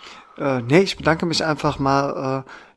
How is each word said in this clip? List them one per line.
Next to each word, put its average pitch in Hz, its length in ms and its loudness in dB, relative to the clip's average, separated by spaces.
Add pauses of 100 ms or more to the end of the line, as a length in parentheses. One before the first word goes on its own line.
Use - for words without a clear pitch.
(400)
Äh, 135 220 0
nee, 135 180 4
ich 190 160 0
bedanke 160 300 0
mich 160 180 -2
einfach 151 340 0
mal, 139 680 0
äh, - 40 -20 (260)